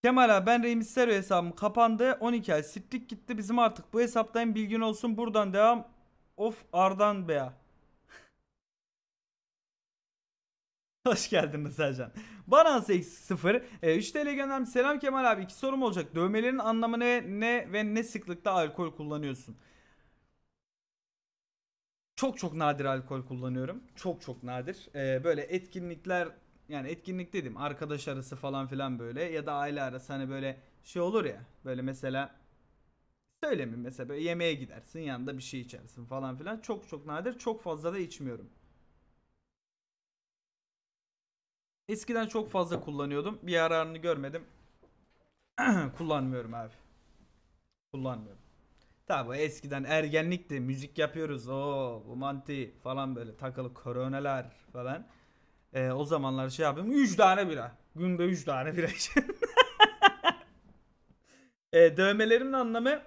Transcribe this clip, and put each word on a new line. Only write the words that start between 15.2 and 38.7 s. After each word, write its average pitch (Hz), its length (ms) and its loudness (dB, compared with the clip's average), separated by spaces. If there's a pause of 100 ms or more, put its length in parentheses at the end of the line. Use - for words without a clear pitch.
abi. 196 100 0
İki 185 120 -10
sorum 269 280 -2
olacak. 180 320 -2
Dövmelerin 220 440 0
anlamı 226 420 0
ne, 240 400 0
ne 226 320 0
ve 214 220 -2
ne 226 100 0
sıklıkta 190 480 -4
alkol 165 440 0
kullanıyorsun? 147 600 -6 (2500)
Çok 262 220 -2
çok 156 160 -6
nadir 147 300 0
alkol 131 420 -4
kullanıyorum. 127 560 -6 (140)
Çok 175 260 -6
çok 123 200 -12
nadir. 123 520 -10
E, 135 300 0
böyle 151 180 2
etkinlikler, 175 880 -4 (400)
yani 139 200 -8
etkinlik 175 440 -8
dedim, 135 240 -6
arkadaş 147 520 -6
arası 135 280 -8
falan 135 300 -6
filan 131 320 -4
böyle 120 240 -8
ya 160 240 -4
da 147 60 -4
aile 143 300 -2
arası, 131 300 -8
hani 135 180 -6
böyle 135 300 -6 (240)
şey - 180 -4
olur 190 220 0
ya, 120 160 -6 (240)
böyle 127 180 -6
mesela 135 520 -6 (1080)
söylemeyeyim, 123 400 -2
mesela 127 240 -10
böyle 143 140 -6
yemeğe 170 320 0
gidersin, 131 460 -12
yanında 135 360 -8
bir 131 60 -10
şey 131 180 -10
içersin 120 440 -18
falan 131 320 -8
filan. 202 240 -10
Çok 202 280 -8
çok 147 180 -12
nadir, 190 320 -6
çok 220 240 -6
fazla 160 300 -4
da 202 60 -6
içmiyorum. 135 520 -8 (3500)